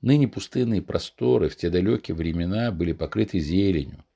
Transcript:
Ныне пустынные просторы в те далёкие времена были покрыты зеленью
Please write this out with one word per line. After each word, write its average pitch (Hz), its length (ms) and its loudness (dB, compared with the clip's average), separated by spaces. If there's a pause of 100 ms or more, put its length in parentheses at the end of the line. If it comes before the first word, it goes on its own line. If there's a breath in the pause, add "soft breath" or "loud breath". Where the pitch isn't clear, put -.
Ныне 139 260 4
пустынные 117 540 -2
просторы 117 680 0
в - 60 -14
те 87 140 -2
далёкие 92 460 0
времена 87 560 -2
были 82 220 -2
покрыты 101 460 -2
зеленью 82 640 0 (120)